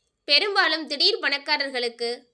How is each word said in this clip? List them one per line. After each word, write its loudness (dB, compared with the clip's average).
பெரும்பாலும் 2
திடீர் 0
பணக்காரர்களுக்கு -2